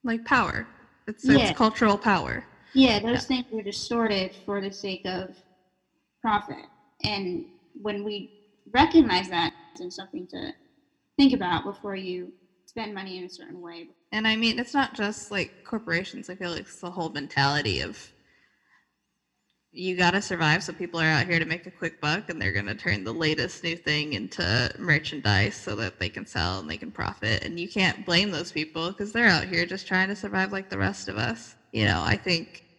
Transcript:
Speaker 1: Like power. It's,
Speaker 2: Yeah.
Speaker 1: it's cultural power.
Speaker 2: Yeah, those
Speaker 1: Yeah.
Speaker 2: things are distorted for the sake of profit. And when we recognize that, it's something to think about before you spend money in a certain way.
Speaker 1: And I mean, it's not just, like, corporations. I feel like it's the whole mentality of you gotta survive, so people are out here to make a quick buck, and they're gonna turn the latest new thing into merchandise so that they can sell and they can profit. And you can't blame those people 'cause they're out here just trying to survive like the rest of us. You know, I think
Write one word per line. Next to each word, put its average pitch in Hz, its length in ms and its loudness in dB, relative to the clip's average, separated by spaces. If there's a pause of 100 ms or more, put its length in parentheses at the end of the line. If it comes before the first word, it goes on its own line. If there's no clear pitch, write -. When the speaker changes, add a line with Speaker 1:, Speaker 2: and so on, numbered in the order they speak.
Speaker 1:
Like 233 200 -2
power. - 420 2 (400)
It's, 214 180 -12
Speaker 2:
Yeah. 269 140 10
Speaker 1:
it's 202 200 4
cultural 214 400 6
power. 170 460 2 (300)
Speaker 2:
Yeah, 247 260 8
those 226 120 0
Speaker 1:
Yeah. - 80 0
Speaker 2:
things 247 320 -2
are 220 100 -4
distorted 202 720 -2 (100)
for 202 160 -4
the 196 120 -6
sake 190 320 -8
of 185 320 -8 (880)
profit. - 440 -2 (360)
And 190 440 -2 (360)
when 202 220 -4
we 202 260 -8 (420)
recognize 233 580 6
that, 170 220 0 (280)
it's 180 160 -10
something 359 320 -12
to - 240 -12 (640)
think 277 160 8
about 180 320 0
before 202 320 -8
you 180 360 -8 (340)
spend 214 280 -10
money 190 240 -10
in 180 60 -10
a 185 60 -14
certain - 320 -16
way. 170 260 -16 (240)
Speaker 1:
And 214 140 0
I 220 100 4
mean, 226 220 0
it's 247 160 -6
not 269 200 2
just, 208 360 -4
like, 196 200 -4 (140)
corporations. 190 640 -4
I 180 60 -10
feel 185 160 -8
like 160 100 -6
it's - 200 -18
the 175 100 -8
whole 180 200 -6
mentality 139 680 0
of 90 320 -10 (1600)
you 180 260 -4
gotta 180 260 4
survive, 165 420 2
so 180 80 -8
people 170 260 -6
are 165 80 2
out 156 200 4
here 170 120 2
to 160 60 2
make 165 220 -6
a 185 40 -14
quick - 300 -8
buck, 160 300 0
and 160 100 -8
they're 95 120 -2
gonna 101 220 -4
turn 101 300 -2
the 110 80 -6
latest 156 500 -2
new 170 140 -4
thing 151 380 -2
into 110 640 0
merchandise 147 800 2
so - 200 -6
that 104 220 -6
they 87 100 -2
can - 180 -8
sell 90 320 -2
and 78 120 -10
they - 80 -8
can - 120 -12
profit. - 540 -4
And 170 160 -6
you 185 80 -8
can't - 360 0
blame 185 260 2
those 165 200 -4
people 160 440 -4
'cause 214 180 -8
they're 233 160 4
out 170 180 4
here 175 200 0
just 190 200 -8
trying 190 220 2
to 202 80 -4
survive 196 360 -2
like 190 180 -6
the 196 80 -6
rest 98 300 -2
of 98 100 -6
us. 113 360 -4 (180)
You 110 120 2
know, 90 180 4
I 82 140 2
think - 480 -4 (140)